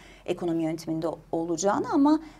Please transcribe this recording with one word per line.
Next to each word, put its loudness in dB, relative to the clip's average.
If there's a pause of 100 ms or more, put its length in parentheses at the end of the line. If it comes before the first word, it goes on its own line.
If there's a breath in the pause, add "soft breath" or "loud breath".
(260 soft breath)
ekonomi -2
yönetiminde -4 (240)
olacağını 0
ama 6 (200 loud breath)